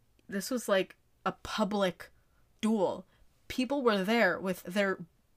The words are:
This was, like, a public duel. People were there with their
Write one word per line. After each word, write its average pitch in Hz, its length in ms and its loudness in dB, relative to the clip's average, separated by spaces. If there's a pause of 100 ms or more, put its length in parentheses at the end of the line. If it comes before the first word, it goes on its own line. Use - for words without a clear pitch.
(280)
This 196 240 -6
was, 240 180 -4
like, 190 260 2 (300)
a 185 60 0 (100)
public 196 720 -2 (500)
duel. 214 420 0 (440)
People 262 340 -2
were 208 220 2
there 202 360 2
with 180 220 -4
their 190 380 -2 (380)